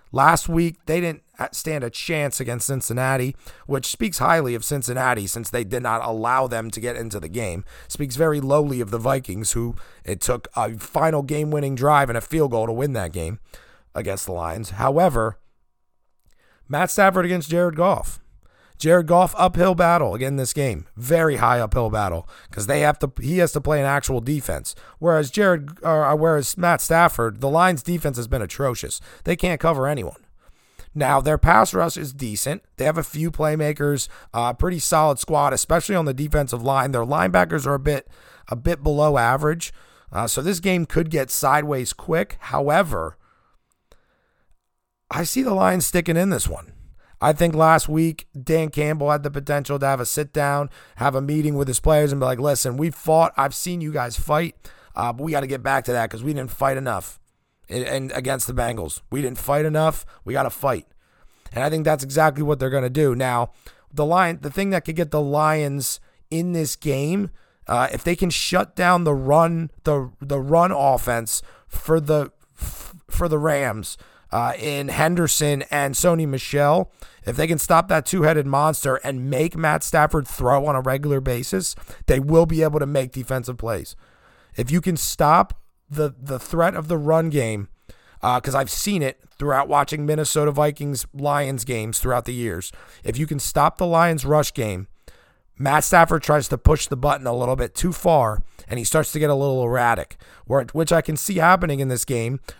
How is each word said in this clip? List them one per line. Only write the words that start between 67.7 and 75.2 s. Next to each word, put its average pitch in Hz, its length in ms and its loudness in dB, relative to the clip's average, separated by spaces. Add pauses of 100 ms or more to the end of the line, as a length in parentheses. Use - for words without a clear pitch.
if 120 100 -6
they 165 140 0
can 180 140 0
shut - 480 -2
down 180 260 4
the 151 100 2
run, 165 580 2 (120)
the, 139 280 0 (100)
the 143 180 -4
run 165 320 4
offense 127 720 0 (260)
for - 320 0
the, 147 320 0 (260)
f-, - 380 -10 (140)
for 180 180 0
the 156 120 2
Rams, 139 580 -2 (340)
uh, 120 280 0
in 143 300 -4
Henderson 156 840 2